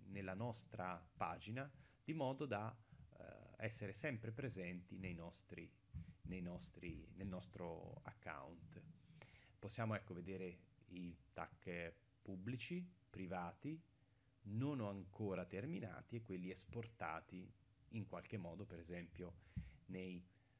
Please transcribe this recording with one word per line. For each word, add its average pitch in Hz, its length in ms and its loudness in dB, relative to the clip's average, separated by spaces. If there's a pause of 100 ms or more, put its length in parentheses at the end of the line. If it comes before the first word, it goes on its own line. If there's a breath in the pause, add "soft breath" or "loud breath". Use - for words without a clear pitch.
nella 98 260 0
nostra 95 720 2 (120)
pagina, 107 560 0 (320 loud breath)
di 160 100 2
modo 139 320 4
da, 107 300 4 (420 loud breath)
eh, - 400 -10
essere 107 360 2
sempre 113 380 2
presenti 92 680 0
nei 92 160 2
nostri, 82 580 -6 (520 loud breath)
nei 90 180 0
nostri, 87 760 -2
nel 98 120 0
nostro 87 760 -2
account. - 800 -6 (760 loud breath)
Possiamo, 110 380 4
ecco, 92 180 2
vedere 90 460 -2 (300)
i 87 280 -2 (140)
tac 85 640 -2 (280)
pubblici, 120 640 0 (220)
privati, 92 720 0 (640 soft breath)
non 123 360 6
ho 101 80 6
ancora 95 560 2
terminati 117 720 0
e 113 40 0
quelli 92 300 0
esportati 92 1000 -2 (400)
in 110 140 2
qualche 92 320 -2
modo, 85 280 -2
per 85 120 -6
esempio 85 600 -4 (480 loud breath)
nei 92 380 0 (360 soft breath)